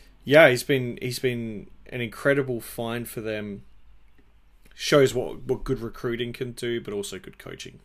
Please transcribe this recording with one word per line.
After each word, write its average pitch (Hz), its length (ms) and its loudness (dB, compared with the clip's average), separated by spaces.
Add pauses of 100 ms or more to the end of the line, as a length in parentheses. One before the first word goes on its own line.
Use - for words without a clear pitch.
(240)
yeah, 143 260 10
he's 123 120 2
been, 127 400 0
he's 123 160 -6
been 117 500 -4 (200)
an 123 120 -8
incredible 127 640 0
find 117 460 -6
for - 140 -10
them. 104 420 -6 (1120)
Shows 135 400 4
what, 95 260 -4
what - 220 -4
good - 160 -2
recruiting 117 520 -6
can 120 200 -8
do, 120 280 -4
but 101 140 -10
also 101 240 -6
good 98 220 -18
coaching, - 460 -14